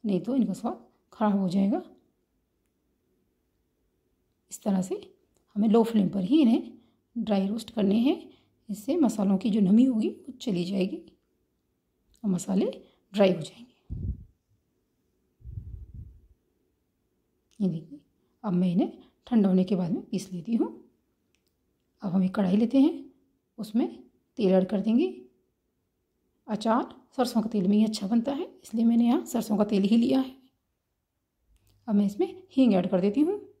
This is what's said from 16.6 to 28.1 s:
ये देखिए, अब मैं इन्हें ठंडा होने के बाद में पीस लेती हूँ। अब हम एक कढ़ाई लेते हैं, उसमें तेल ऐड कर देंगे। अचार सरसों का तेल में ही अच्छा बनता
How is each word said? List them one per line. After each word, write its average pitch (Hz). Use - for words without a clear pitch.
ये 190
देखिए, 165
अब 208
मैं 180
इन्हें 185
ठंडा 208
होने 185
के 196
बाद 175
में 240
पीस -
लेती 185
हूँ। 330
अब 190
हम 185
एक 185
कढ़ाई 196
लेते 240
हैं, 294
उसमें 226
तेल 196
ऐड 185
कर 196
देंगे। 240
अचार 226
सरसों 240
का 214
तेल 190
में 202
ही 214
अच्छा 214
बनता 233